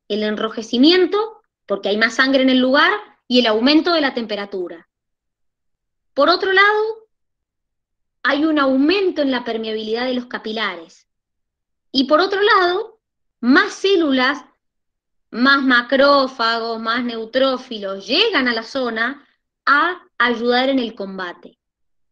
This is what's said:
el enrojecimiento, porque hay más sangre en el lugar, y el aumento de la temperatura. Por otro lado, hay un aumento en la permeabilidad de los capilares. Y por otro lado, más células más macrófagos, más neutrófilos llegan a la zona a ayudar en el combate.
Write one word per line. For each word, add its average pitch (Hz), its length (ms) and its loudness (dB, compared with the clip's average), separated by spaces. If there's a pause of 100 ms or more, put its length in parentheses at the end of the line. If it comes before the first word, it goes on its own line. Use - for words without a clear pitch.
el 208 160 -4
enrojecimiento, 254 1200 0 (240)
porque 196 220 -4
hay 202 80 -2
más 226 180 -2
sangre 269 300 2
en 262 60 4
el 262 100 4
lugar, 285 320 2 (340)
y 247 140 2
el 240 60 2
aumento 269 460 2
de 320 80 2
la 269 140 -2
temperatura. 202 760 -8 (1300)
Por 277 140 2
otro 359 240 0
lado, 427 560 2 (1120)
hay 285 220 0
un 311 160 2
aumento 294 600 2
en 269 100 0
la 240 100 -2
permeabilidad 220 640 -6
de 262 80 -4
los 247 120 -6
capilares. 202 840 -10 (800)
Y 262 140 0
por 302 160 2
otro 392 200 -2
lado, 403 600 0 (400)
más 320 340 4
células 285 720 0 (840)
más 269 320 2
macrófagos, 247 1160 0
más 226 240 -4
neutrófilos 226 1000 -4
llegan 294 420 0
a 240 60 0
la 226 80 -6
zona 240 640 -6 (400)
a 320 360 0 (160)
ayudar 240 500 0
en 269 100 2
el 226 160 -4
combate. 190 640 -12 (540)